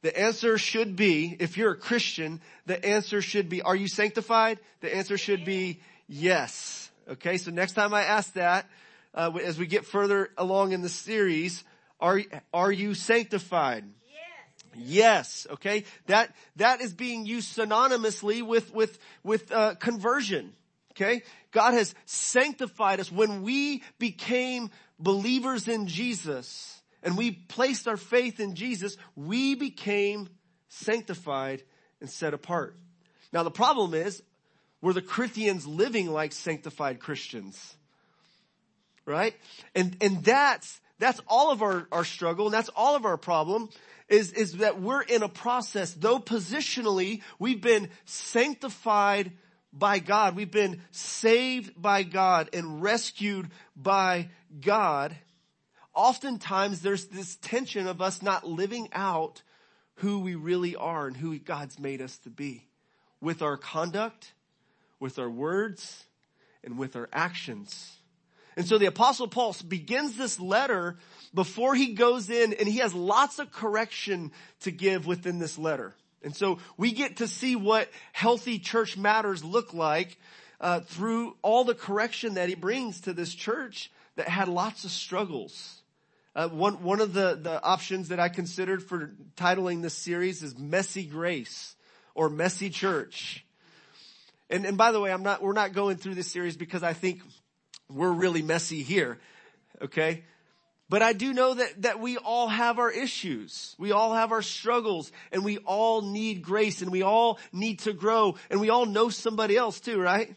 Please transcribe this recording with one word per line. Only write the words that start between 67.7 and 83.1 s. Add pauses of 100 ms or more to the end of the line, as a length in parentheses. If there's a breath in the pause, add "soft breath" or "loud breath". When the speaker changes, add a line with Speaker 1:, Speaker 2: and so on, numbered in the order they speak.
Speaker 1:
And
so
the
Apostle
Paul
s-,
begins
this
letter (380 soft breath)
before
he
goes
in,
and
he
has
lots
of
correction (280 soft breath)
to
give
within
this
letter. (280)
And
so (180 loud breath)
we
get
to
see
what (240 loud breath)
healthy
church
matters
look
like, (420 soft breath)
uh,
through
all
the
correction
that
he
brings
to